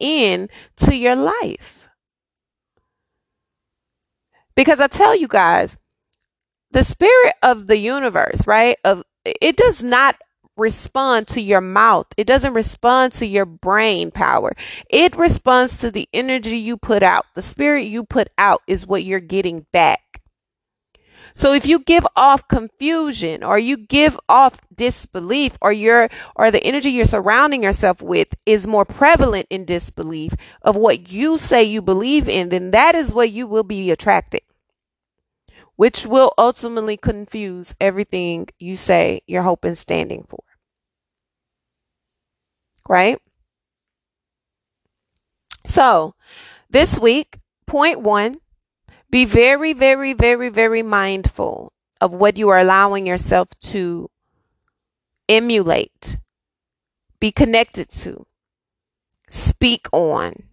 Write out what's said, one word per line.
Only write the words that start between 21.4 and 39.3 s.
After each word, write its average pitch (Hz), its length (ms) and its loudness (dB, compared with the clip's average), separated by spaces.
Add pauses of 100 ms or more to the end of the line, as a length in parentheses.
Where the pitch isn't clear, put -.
if 285 120 2
you 311 140 4
give 339 280 2 (100)
off 277 320 4
confusion 254 920 -4
or 202 160 0
you 247 180 -2
give 285 420 0 (100)
off 262 320 4 (140)
disbelief 240 880 -4
or 208 100 2
your, 220 380 2 (240)
or 220 160 4
the 208 120 0
energy 277 280 -2
you're 247 160 0
surrounding 233 560 2
yourself 196 400 0
with 170 320 -2 (100)
is 208 220 2
more 208 180 2
prevalent 277 640 2
in 190 160 -10
disbelief 160 680 -8 (260)
of 202 160 2
what 208 340 0
you 294 280 -2
say 247 240 2
you 214 180 0
believe 226 480 0
in, 180 220 -4
then 180 220 -4
that 294 220 4
is 254 200 -4
what 233 160 0
you 226 160 -10
will 220 160 -2
be 190 280 -6
attracting, 185 520 -2 (1300)
which - 280 0
will 262 320 2
ultimately 233 600 -2
confuse 208 840 -10
everything 185 680 -4 (100)
you 180 180 -12
say 175 500 0
you're 180 160 -4